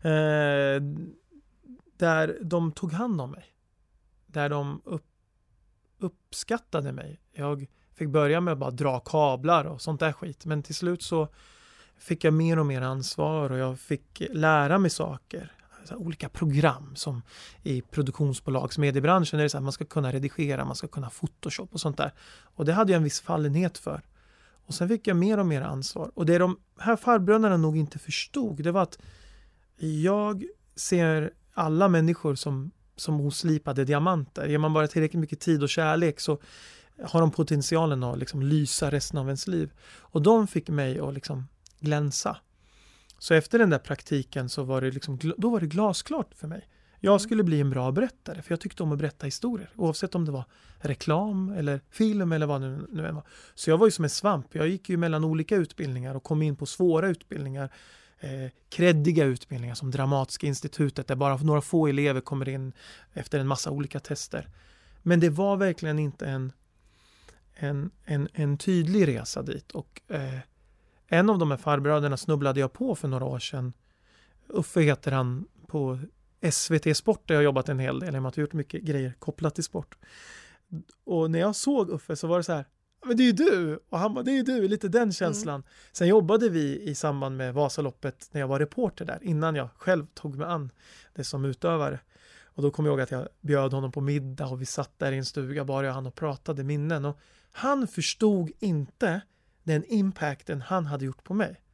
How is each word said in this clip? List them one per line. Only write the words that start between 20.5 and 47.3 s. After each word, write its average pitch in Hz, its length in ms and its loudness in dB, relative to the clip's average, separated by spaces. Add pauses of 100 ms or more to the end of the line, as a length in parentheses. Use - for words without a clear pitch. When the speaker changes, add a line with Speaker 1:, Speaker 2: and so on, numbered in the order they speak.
Speaker 1:
man 135 120 -6
ska - 120 -10
kunna 131 220 -8
Photoshop - 640 -10
och 156 60 -8
sånt 147 160 -2
där. 143 160 -2 (300)
Och - 220 -8
det 151 80 2
hade 196 200 4
jag 175 40 6
en 160 80 4
viss 143 160 -2
fallenhet 165 580 0
för. 147 240 -8 (640)
Och 143 80 -8
sen 175 140 -2
fick 220 180 0
jag 190 100 2
mer 202 220 4
och 196 80 2
mer 147 160 0
ansvar. 143 520 -6
Och 170 120 0
det 170 120 6
de 180 220 2 (180)
här 226 180 2
farbröderna 214 600 4
nog 156 200 4
inte 147 220 -2
förstod, 175 640 -6
det 170 100 0
var 190 100 4
att - 160 -4 (760)
jag 190 680 0 (320)
ser 160 560 2 (220)
alla 165 340 4
människor 165 460 4
som, 135 360 -6 (260)
som 151 240 -2
oslipade 143 640 0
diamanter. 147 640 0
Ger 151 100 2
man 156 140 2
bara 151 160 4
tillräckligt 156 320 0
mycket 151 200 -4
tid 156 220 2
och 143 60 0
kärlek 160 520 2
så 151 180 0 (640)
har 165 160 2
de 160 100 6
potentialen 156 720 2
att 123 160 -4
liksom 131 240 -4
lysa 143 480 2
resten 147 280 -2
av 131 80 -2
ens 135 200 -4
liv. 165 260 -2 (260)
Och - 240 -2
de 214 240 6
fick - 220 -4
mig 139 320 -2
att 139 140 -6
liksom 135 340 -8 (320)
glänsa. 147 560 -2 (840)
Så - 160 2
efter 160 240 4
den 214 120 6
där 143 80 4
praktiken 135 680 -4
så 139 140 -6
var 131 180 -2
det 131 100 0
liksom 131 280 -8
gl-, 156 200 -2
då 220 120 2
var 220 100 0
det 170 60 -2
glasklart 202 680 -2
för - 140 -12
mig. 175 200 -12 (320)
Jag 196 120 6
Speaker 2:
Mm. 202 80 8
Speaker 1:
skulle 214 240 2